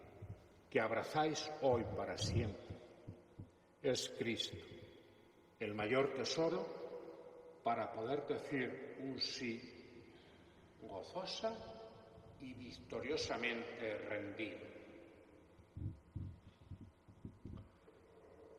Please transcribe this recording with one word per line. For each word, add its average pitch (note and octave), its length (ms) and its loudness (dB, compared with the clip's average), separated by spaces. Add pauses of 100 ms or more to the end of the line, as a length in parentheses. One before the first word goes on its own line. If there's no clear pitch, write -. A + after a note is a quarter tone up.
(680)
que B2+ 100 8
abrazáis D3+ 720 4 (100)
hoy B2 220 8 (140)
para F#2+ 200 0
siempre - 580 2 (1080)
es B2+ 280 6 (100)
Cristo, - 380 2 (1000)
el G#2 140 0
mayor A#2 400 6
tesoro - 1500 0
para A2 280 2
poder B2+ 360 0
decir B2+ 720 0
un C3 200 -2
sí A#2 400 0 (1200)
gozosa - 960 -2 (640)
y B2+ 120 -8
victoriosamente A#2 1400 0 (120)
rendido. G#2 580 -2 (4000)